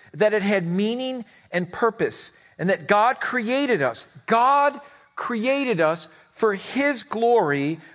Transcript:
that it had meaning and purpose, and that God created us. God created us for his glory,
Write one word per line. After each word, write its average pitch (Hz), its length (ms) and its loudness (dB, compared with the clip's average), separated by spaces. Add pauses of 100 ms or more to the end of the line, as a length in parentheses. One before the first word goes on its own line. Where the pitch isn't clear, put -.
(120)
that 208 200 2
it 208 100 0
had 196 220 0
meaning 233 600 -2 (260)
and 175 180 -2
purpose, 202 640 -2 (260)
and 180 120 -2
that 165 180 -2
God 226 320 2
created 247 640 0
us. 123 240 -2 (220)
God 277 520 2 (380)
created 247 640 -2
us 160 260 0 (240)
for 214 240 0
his 254 480 -2
glory, 165 760 0 (140)